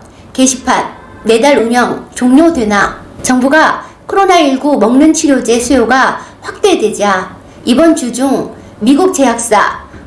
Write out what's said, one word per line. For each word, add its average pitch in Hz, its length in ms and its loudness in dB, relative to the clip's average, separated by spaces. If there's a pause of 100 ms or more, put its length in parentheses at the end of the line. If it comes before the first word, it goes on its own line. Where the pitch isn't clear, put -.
(340)
게시판 - 640 -2 (260)
매달 233 340 2
운영 233 560 -2
종료되나? 247 880 0 (200)
정부가 262 640 0 (220)
코로나 381 320 2
일구 277 400 0
먹는 262 340 4
치료제 262 460 0
수요가 247 640 0 (200)
확대되자 202 960 -2 (280)
이번 294 320 2
주 240 160 -8
중 240 420 -4 (240)
미국 285 340 2
제약사 226 680 0 (260)